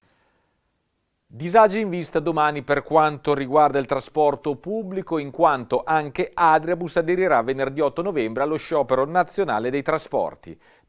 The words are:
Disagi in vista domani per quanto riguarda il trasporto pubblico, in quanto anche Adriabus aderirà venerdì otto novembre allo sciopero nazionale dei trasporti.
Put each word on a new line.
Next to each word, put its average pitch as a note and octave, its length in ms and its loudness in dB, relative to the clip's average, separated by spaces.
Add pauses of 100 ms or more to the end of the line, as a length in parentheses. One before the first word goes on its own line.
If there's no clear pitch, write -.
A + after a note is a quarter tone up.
(1300)
Disagi F#3+ 480 4
in G#3 100 -2
vista D#3+ 300 -4
domani D3+ 440 0
per C#3+ 180 0
quanto D3+ 540 2
riguarda C#3 420 2
il C3+ 80 0
trasporto C#3+ 720 -2
pubblico, F#3 640 -6
in C#3+ 100 -8
quanto C3 540 0
anche D#3 500 -2
Adriabus E3 640 2
aderirà E3+ 460 2
venerdì C3+ 380 -2
otto C#3+ 200 -2
novembre C3 400 -2
allo D3+ 140 -2
sciopero C3+ 500 0
nazionale D3+ 640 0
dei C#3 140 -2
trasporti. A#2 760 -6 (300)